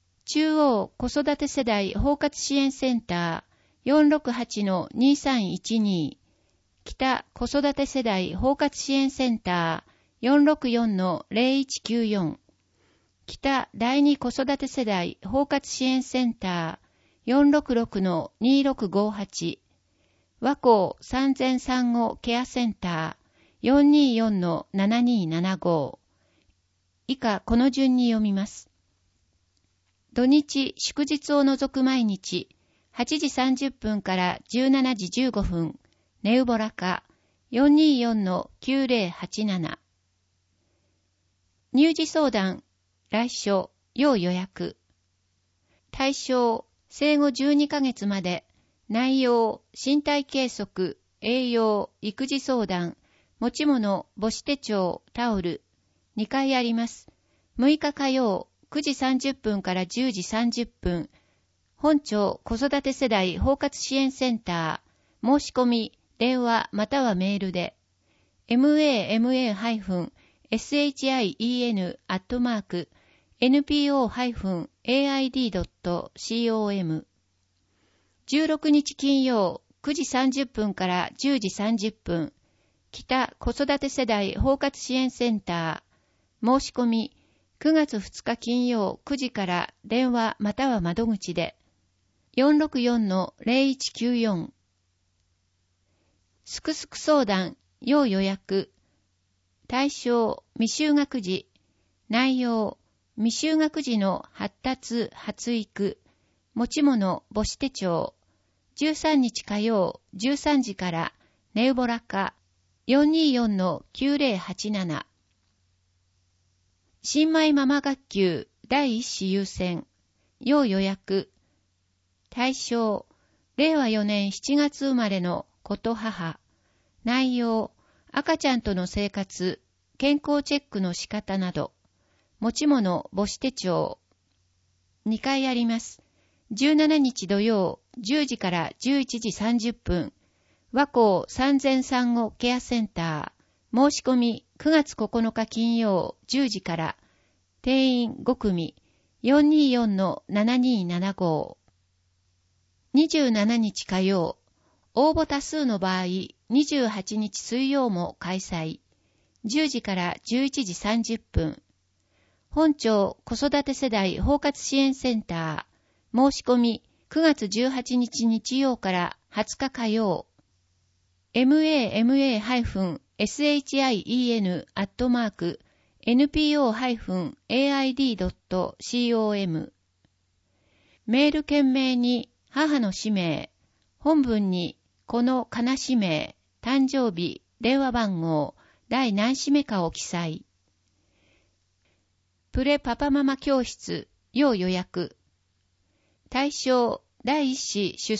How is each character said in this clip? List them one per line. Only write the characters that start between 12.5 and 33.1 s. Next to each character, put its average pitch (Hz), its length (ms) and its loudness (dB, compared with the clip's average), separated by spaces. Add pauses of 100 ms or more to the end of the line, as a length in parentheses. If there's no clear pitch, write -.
北 - 480 -2
第 254 280 2
二 285 140 6
子 240 140 -4
育 269 280 -2
て 277 80 -6
世 262 180 -4
代 185 380 -2
包 233 200 0
括 277 220 -2
支 - 200 -6
援 262 180 2
セ 254 220 -2
ン 233 100 0
タ 175 460 -4 (460)
ー、 - 40 0
四 285 220 6
六 285 220 2
六 226 280 0
の 175 380 -2
二 269 240 4
六 262 240 -2
五 202 220 0
八。 196 500 -8 (800)
和 269 160 0
光 214 440 4
産 269 380 0
前 262 220 0
産 254 320 0
後 233 280 -2
ケ 233 160 -2
ア 254 80 -2
セ 247 220 -2
ン 208 80 -2
タ 165 420 -6 (460)
ー、 - 40 -4
四 285 240 6
二 285 260 6
四 220 240 2
の 170 320 -2
七 208 280 2
二 240 280 2
七 175 280 -2
五。 165 420 -2 (1080)
以 262 100 -4
下 214 240 -2
こ 226 160 0
の 262 140 4
順 262 240 2
に 247 140 4
読 226 120 2
み 214 120 2
ま 196 140 -2
す。 - 220 -18 (1400)
土 247 140 2
日 277 500 4
祝 - 280 -4
日 294 260 -2
を 285 140 6
除 269 280 2
く 262 120 0
毎 262 200 2
日、 190 440 -4 (420)
八 247 280 -2